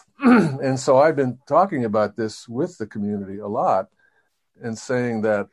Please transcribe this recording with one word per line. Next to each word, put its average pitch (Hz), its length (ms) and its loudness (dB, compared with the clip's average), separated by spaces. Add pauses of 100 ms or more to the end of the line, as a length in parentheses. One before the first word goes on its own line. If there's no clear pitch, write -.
(200)
<clears throat> 185 440 2
And 131 160 0
so 131 180 4
I've 151 180 4
been 127 220 -2 (100)
talking 165 380 2
about 110 300 0
this - 340 -6
with 120 300 -6
the 110 80 -8
community 101 500 -6
a 104 100 -10
lot 113 420 0 (720)
and 117 120 -8
saying 120 460 -4
that, 104 320 0